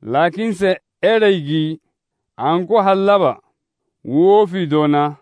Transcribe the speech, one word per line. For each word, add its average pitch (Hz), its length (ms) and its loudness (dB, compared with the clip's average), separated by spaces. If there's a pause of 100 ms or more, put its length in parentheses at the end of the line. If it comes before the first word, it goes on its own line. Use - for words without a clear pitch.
laakiinse 175 680 -2 (320)
ereygii 160 760 0 (580)
aan 165 280 -2
ku 196 80 -2 (120)
hadlaba 196 460 2 (720)
wuu 156 260 2 (100)
oofi 185 260 -2
doonaa' 147 560 0